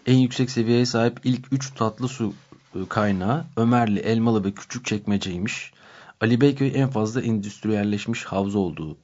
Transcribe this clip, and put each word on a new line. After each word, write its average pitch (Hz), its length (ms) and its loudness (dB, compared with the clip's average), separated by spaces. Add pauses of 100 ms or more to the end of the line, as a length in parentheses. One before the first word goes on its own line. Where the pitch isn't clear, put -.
En 127 100 6
yüksek 127 340 2
seviyeye 120 360 2
sahip 117 380 0
ilk 127 280 -2
üç 135 220 -4
tatlı 117 340 -2
su, 110 260 -4 (400)
e, 95 40 -6 (100)
kaynağı 104 560 0 (120)
Ömerli, 113 420 2
Elmalı 113 460 2
ve 98 80 -2
Küçükçekmece'ymiş. 101 1200 -4 (480)
Ali 117 200 2
Beyköy 139 340 2
en 135 160 2
fazla 110 320 -2
endüstriyelleşmiş 104 1040 -2
havza 101 340 0
olduğu, 80 460 -4